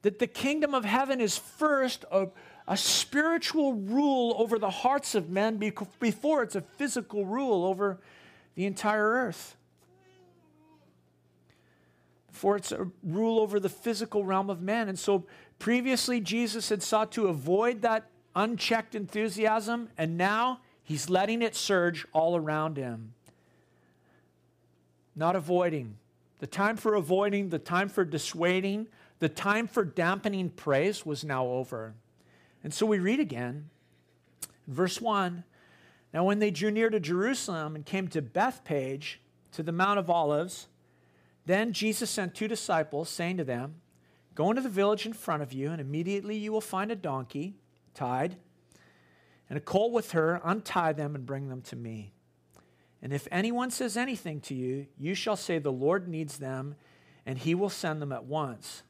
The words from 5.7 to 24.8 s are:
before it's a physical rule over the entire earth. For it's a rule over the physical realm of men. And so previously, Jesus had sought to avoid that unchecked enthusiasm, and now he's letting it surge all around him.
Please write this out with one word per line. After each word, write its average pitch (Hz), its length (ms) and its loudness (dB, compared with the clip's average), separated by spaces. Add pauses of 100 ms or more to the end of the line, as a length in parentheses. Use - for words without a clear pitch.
before 269 440 2
it's 214 140 -4
a 185 40 -2
physical 208 640 -4
rule 214 400 2
over 190 360 0 (560)
the 185 100 -2
entire 208 420 2
earth. 233 480 -2 (2750)
For 202 240 2
it's - 160 -4
a 190 160 -4 (160)
rule 220 340 2
over 208 220 2
the 190 80 -2
physical 214 560 -2
realm 190 260 0
of 180 100 -4
men. 208 280 -2
And 190 100 -6
so 196 280 2 (340)
previously, 247 600 2
Jesus 220 500 -2
had 214 120 0
sought 220 300 2
to 214 160 2
avoid 190 540 2
that 220 280 2 (240)
unchecked 226 600 0
enthusiasm, 220 1000 0
and 165 220 0
now 220 420 2 (220)
he's 147 260 -4
letting 202 320 4
it 220 140 0
surge 175 580 2
all 165 220 4
around 156 420 0
him. 117 380 -8 (2000)